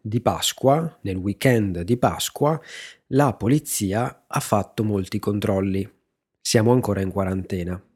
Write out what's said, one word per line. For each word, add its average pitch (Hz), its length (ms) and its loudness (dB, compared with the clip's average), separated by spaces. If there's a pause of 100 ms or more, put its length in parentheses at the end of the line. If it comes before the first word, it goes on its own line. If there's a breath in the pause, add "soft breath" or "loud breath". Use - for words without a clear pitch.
di 110 200 -4
Pasqua, 135 840 0
nel 95 140 -4
weekend 98 640 0
di 110 160 0
Pasqua, 143 600 0 (500 loud breath)
la 131 260 2
polizia 117 920 -2
ha 143 140 -4
fatto - 420 0
molti 104 360 -2
controlli. 98 680 0 (520)
Siamo 113 320 4
ancora 104 300 2
in 95 100 -2
quarantena. 92 680 -4 (160)